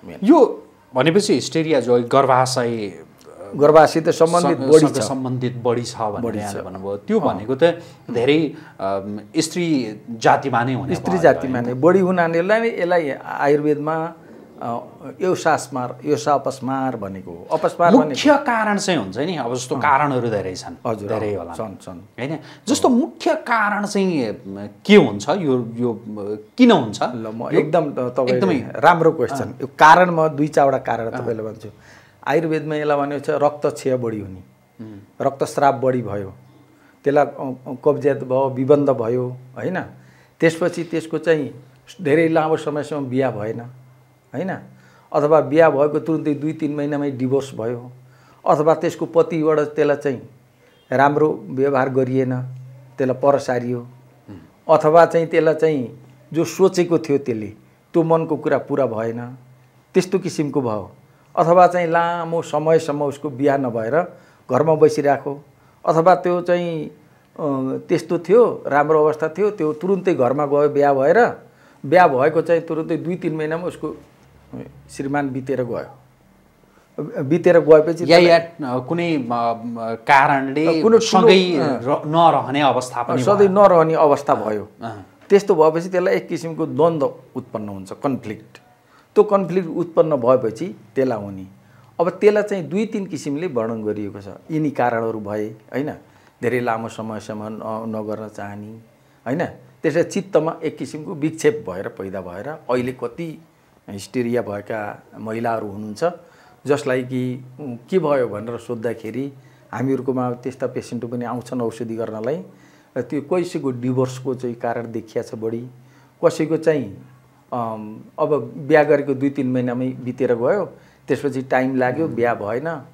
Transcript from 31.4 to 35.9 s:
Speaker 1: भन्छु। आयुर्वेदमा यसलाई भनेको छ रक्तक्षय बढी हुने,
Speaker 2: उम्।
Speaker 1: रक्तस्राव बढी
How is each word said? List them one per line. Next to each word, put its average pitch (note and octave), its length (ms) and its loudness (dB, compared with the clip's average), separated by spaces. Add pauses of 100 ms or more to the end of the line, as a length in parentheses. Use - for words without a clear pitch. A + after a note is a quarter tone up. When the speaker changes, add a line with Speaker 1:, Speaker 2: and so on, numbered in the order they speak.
Speaker 1:
भन्छु। G#2 240 -14 (580)
आयुर्वेदमा D#3 480 -2
यसलाई D3+ 220 0
भनेको C#3+ 220 -4
छ C#3 100 -6
रक्तक्षय C#3+ 680 0
बढी A2+ 220 -4
हुने, F#2+ 240 -12 (380)
Speaker 2:
उम्। G#2+ 180 -16 (220)
Speaker 1:
रक्तस्राव C#3 520 0
बढी B2+ 280 -2